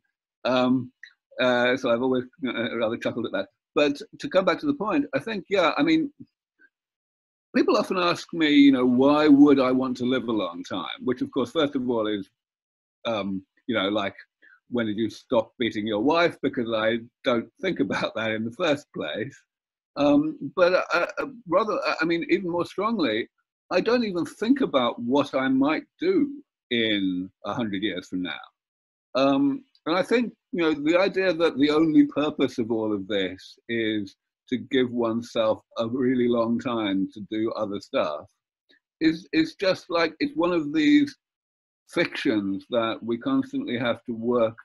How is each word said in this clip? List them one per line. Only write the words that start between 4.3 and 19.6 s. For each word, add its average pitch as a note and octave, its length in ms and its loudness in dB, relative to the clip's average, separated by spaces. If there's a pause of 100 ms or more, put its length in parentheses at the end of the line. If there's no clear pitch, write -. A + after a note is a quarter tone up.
back E3+ 140 0
to - 60 -8
the C#3+ 80 2
point, E3+ 400 -2
I C#3 60 0
think, G#3+ 300 -8
yeah, F3+ 280 2
I C#3+ 60 2
mean, E3 260 2 (1400)
people D4+ 220 2
often G3+ 220 0
ask F3 360 -2
me, E3 160 2
you C#3+ 220 8
know, B2+ 140 4
why C#3 420 4
would C#3+ 320 8
I B2+ 140 2
want B2+ 240 -2
to B2 80 -4
live A#2+ 240 -2
a - 20 0
long F2+ 320 -4
time? D2+ 400 -8
Which, B2 180 -2
of C3+ 100 -6
course, A#2+ 200 -4
first D3 240 0
of B2 140 -4
all A2+ 180 0
is, G#2 220 -4 (720)
um, G2+ 420 -4 (220)
you A#2+ 80 0
know, G2 140 0
like, G2+ 260 -2 (540)
when A#2 160 -2
did G#2 120 -4
you A2 120 -2
stop - 500 -2
beating A2 260 -4
your G#2+ 140 -2
wife? D#3+ 420 0
Because B2+ 320 -4
I A2 260 0 (260)
don't A#2+ 240 0 (120)
think F3+ 200 -2
about - 340 -4
that A2 160 -4
in A2 140 -4
the A#2 60 -6
first D3 440 -2
place. F#2+ 420 -6 (600)